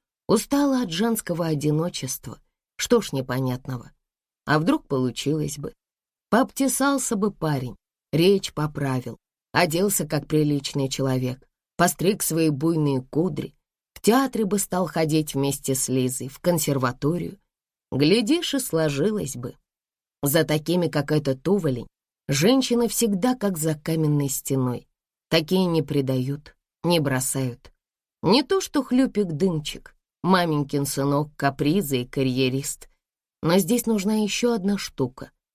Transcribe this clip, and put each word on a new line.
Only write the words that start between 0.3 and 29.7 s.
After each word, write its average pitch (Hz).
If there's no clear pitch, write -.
от 190
женского 175
одиночества. 151
Что 233
ж -
непонятного? 127
А 151
вдруг 247
получилось 143
бы? -
Пообтесался 262
бы 202
парень, 131
речь 190
поправил, 139
оделся 175
как 147
приличный 147
человек, 131
постриг 180
свои 160
буйные 147
кудри, 151
в -
театре 247
бы 196
стал 185
ходить 156
вместе 139
с -
Лизой, 127
в -
консерваторию. 156
Глядишь, 220
и 277
сложилось 160
бы. 123
За 143
такими, 156
как 151
этот 143
уволень, 160
женщины 233
всегда 226
как 196
за 156
каменной 151
стеной. 127
Такие 175
не 165
предают, 135
не 170
бросают. 131
Не 269
то 381
что 294
Хлюпик-Дымчик, 185